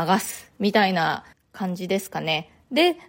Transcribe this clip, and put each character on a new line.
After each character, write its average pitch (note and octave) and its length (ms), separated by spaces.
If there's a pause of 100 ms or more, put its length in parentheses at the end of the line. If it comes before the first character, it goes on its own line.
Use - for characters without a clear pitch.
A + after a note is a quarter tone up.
(200)
す - 400
み G3+ 120
た G#3 160
い F#3+ 60
な D#3+ 320 (260)
感 F#3 240
じ F3+ 120
で F#3+ 120
す - 100
か D#3 120
ね。 D#3+ 280 (220)
で、 E4 260 (120)